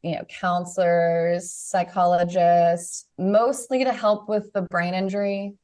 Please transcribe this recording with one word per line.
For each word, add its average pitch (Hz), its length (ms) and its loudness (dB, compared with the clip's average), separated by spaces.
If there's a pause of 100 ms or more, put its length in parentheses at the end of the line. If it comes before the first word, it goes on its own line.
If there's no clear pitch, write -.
you 170 140 -4
know, - 120 -10
counselors, 175 1200 0
psychologists, 175 1500 2 (120)
mostly 240 680 0
to 254 80 0
help 208 360 -2
with 208 240 -4
the 196 100 -2
brain 175 320 -2
injury 196 680 -4